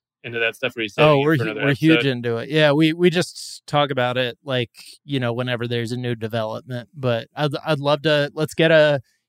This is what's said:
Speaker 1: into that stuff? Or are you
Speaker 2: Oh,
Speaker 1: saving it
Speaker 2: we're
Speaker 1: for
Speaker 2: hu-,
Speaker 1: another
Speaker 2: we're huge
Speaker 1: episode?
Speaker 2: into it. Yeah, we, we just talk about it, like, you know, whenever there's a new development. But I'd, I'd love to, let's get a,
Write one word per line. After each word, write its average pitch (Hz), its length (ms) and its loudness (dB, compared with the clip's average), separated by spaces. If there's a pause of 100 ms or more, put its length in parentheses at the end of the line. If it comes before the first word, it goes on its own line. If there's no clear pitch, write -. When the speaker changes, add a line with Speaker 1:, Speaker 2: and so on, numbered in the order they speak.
(240)
Speaker 1:
into 117 160 -8
that 113 160 -2
stuff? 123 200 -6
Or 117 40 -6
are - 20 -4
you 107 60 -4 (100)
Speaker 2:
Oh, 151 160 6
Speaker 1:
saving 139 60 4
it 139 40 0
Speaker 2:
we're 156 120 2
Speaker 1:
for 120 80 -2
Speaker 2:
hu-, 110 60 -4
Speaker 1:
another 107 160 -4
Speaker 2:
we're 143 80 2
huge 160 240 4
Speaker 1:
episode? 139 120 0
Speaker 2:
into 120 280 -2
it. 120 120 -8
Yeah, 151 220 4
we, 156 200 4
we 175 180 2
just - 560 -6
talk 147 240 0
about 123 260 -2
it, 123 280 -4
like, 127 260 -2 (340)
you 139 160 -4
know, 120 120 -2
whenever 123 340 -4
there's 120 260 -4
a 123 40 -4
new 123 180 -4
development. 113 800 -8
But 123 420 -4
I'd, 147 140 -2 (140)
I'd 147 160 -2
love 143 220 0
to, 147 320 0
let's 156 200 -4
get 160 160 4
a, 151 300 6 (280)